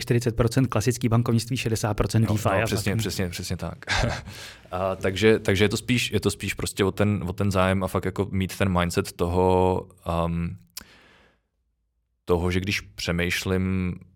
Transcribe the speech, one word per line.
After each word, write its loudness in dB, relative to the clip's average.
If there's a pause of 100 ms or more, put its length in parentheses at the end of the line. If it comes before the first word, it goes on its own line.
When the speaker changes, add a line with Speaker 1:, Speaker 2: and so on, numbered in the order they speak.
Speaker 1:
čtyřicet 0
procent 2
klasický 0
bankovnictví, 0
šedesát -2
procent 2
Speaker 2:
Jo, 0
Speaker 1:
DeFi 0
Speaker 2:
no, 2
Speaker 1:
a 0
Speaker 2:
přesně, -2
Speaker 1:
tak. 0
Speaker 2:
přesně, -2
přesně -8
tak. -8 (140)
<laughs> -4
A -2
takže, 4
takže 2
je 4
to -2
spíš, 0
je 2
to 2
spíš -6
prostě -2
o 4
ten, 2
o -4
ten 0
zájem 2
a -2
fakt -2
jako -2
mít -2
ten 2
mindset 0
toho, 2 (380)
ehm, -4 (1700)
toho, 2
že 0
když -2
přemýšlím, -2 (200)